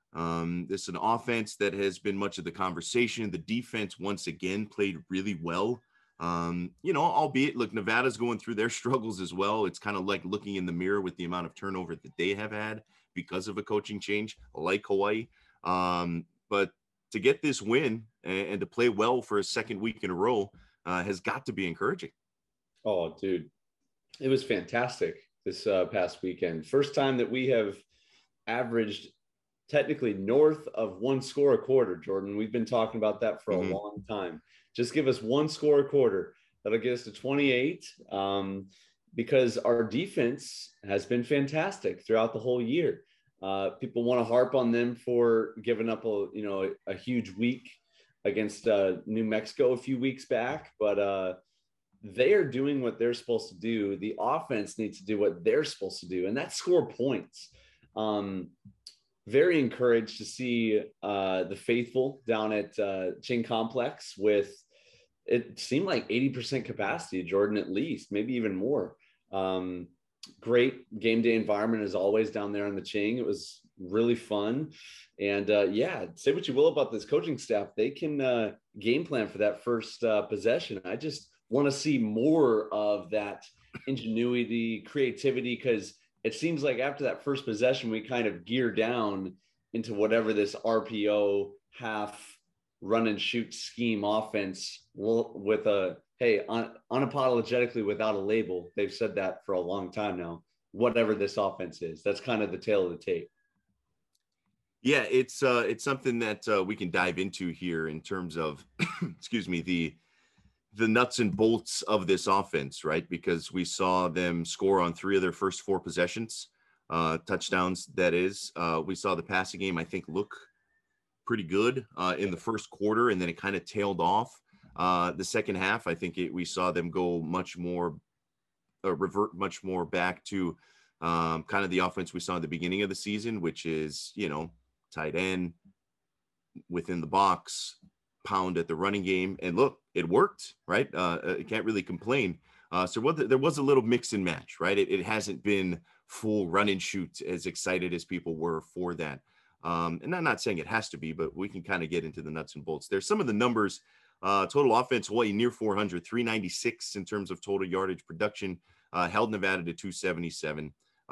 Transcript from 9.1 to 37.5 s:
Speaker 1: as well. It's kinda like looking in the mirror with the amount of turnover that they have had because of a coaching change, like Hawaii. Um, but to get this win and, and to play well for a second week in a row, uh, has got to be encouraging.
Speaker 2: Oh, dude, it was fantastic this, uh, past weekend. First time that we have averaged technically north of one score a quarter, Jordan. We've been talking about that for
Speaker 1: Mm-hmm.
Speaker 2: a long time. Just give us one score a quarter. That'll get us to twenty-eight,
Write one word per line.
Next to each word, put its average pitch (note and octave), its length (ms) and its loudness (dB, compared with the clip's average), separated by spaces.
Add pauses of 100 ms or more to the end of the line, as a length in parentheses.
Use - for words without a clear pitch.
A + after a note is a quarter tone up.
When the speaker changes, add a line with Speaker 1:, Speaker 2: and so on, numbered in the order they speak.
Speaker 1:
as F2 140 -8
well. G2+ 320 2
It's F2 120 -6
kinda G2+ 220 -2
like F#2+ 240 -2
looking G2+ 300 -6
in F#2+ 100 -2
the F2 80 -2
mirror F#2+ 300 0
with F2+ 160 -6
the F2+ 60 -6
amount F2 200 -4
of E2 100 -12
turnover F#2 400 -8
that - 220 -16
they F#2+ 160 0
have G#2+ 200 -6
had G#2+ 300 -6 (300)
because F2+ 360 -6
of G2+ 100 -6
a G2+ 40 -4
coaching G#2 380 -4
change, G#2 380 -4 (160)
like F#2 320 -2
Hawaii. G#2 420 0 (360)
Um, F2 600 0 (240)
but G2 220 2 (420)
to A2 80 -4
get C3+ 220 4
this C#3+ 180 0
win A2+ 440 0 (200)
and, F#2+ 240 -2
and G2 120 -4
to F#2+ 60 -4
play A#2+ 220 2
well A#2 320 2
for G#2+ 180 -2
a F#2+ 60 0
second A2 380 -4
week A2 200 -4
in G2 80 -2
a F2+ 40 -2
row, G2+ 360 2 (360)
uh, F2+ 180 0
has F#2+ 160 -4
got C3 240 -4
to A#2 80 -4
be G2 140 -2
encouraging. G#2 460 -4 (720)
Speaker 2:
Oh, E2+ 340 0
dude, F2+ 300 -2 (680)
it C3+ 100 -2
was C3+ 160 4
fantastic G#2+ 720 -2 (280)
this, - 220 -6
uh, F#2 200 4
past F2+ 360 -2
weekend. F2 440 -4
First C#3 280 2
time C3+ 240 2
that A#2+ 120 0
we B2+ 180 0
have A2 280 2 (680)
averaged A#2 640 0 (600)
technically C#3+ 460 2
north C#3+ 540 4
of G2 320 -4
one C3 200 2
score C#3 320 4
a A2 60 6
quarter, A#2+ 380 4
Jordan. G2 400 -4
We've G#2+ 160 -2
been A#2 120 0
talking A2+ 340 0
about B2 220 2
that G#2+ 220 -2
for G#2 100 -4
Speaker 1:
Mm-hmm. F#2 200 0
Speaker 2:
a - 40 -2
long G#2 320 -10
time. F2+ 320 -6 (340)
Just A#2+ 200 -2
give C#3+ 140 2
us B2+ 120 2
one C#3 280 2
score D3 320 4
a C#3 80 0
quarter. A2+ 460 2 (280)
That'll A2 160 2
get A#2+ 140 0
us A#2+ 120 -4
to G#2 80 -14
twenty-eight, C#3 720 2 (280)